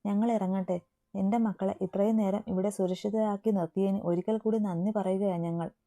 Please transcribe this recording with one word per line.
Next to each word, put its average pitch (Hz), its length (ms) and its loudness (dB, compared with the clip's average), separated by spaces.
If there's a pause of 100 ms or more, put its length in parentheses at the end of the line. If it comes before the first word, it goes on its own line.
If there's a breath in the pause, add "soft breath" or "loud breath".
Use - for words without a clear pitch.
ഞങ്ങൾ 208 260 2
ഇറങ്ങട്ടെ. 185 460 0 (360)
എൻ്റെ 196 240 0
മക്കളെ 202 440 0
ഇത്രയും 202 360 2
നേരം 202 300 0
ഇവിടെ 185 220 0
സുരക്ഷിതരാക്കി 202 800 0
നിർത്തിയതിന് 196 540 0
ഒരിക്കൽ 180 340 0
കൂടി 220 200 0
നന്ദി 196 340 0
പറയുകയാ 190 460 0
ഞങ്ങൾ." 170 300 -2 (200)